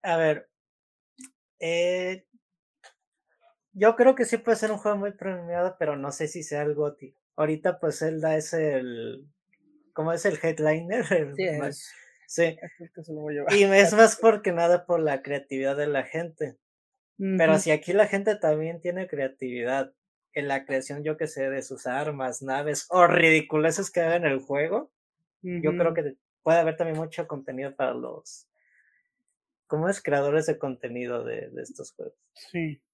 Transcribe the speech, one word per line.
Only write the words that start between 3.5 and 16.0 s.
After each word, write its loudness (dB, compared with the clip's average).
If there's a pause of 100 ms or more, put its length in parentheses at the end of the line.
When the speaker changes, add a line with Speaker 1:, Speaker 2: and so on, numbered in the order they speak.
Speaker 1:
yo 6
creo 6
que 0
sí -2
puede 2
ser -2
un -4
juego -2
muy -6
premiado, -4
pero -2
no -6
sé -6
si -10
sea -4
el 0
goti. -4 (220)
Ahorita, 0
pues, -2
Zelda 0
es -4
el, -4 (680)
¿cómo -2
es? -4
El 0
headliner, 0
el 0
Speaker 2:
Sí, -2 (120)
Speaker 1:
más, -4
Speaker 2:
es. -12 (340)
Speaker 1:
sí. 0 (180)
Speaker 2:
Es -18
el -20
que -18
se -12
lo -10
va -8
a -6
llevar. 0
Speaker 1:
Y 8
es 8
más 8
porque 4
nada 4
por 2
la 0
creatividad -4
de 0
la 0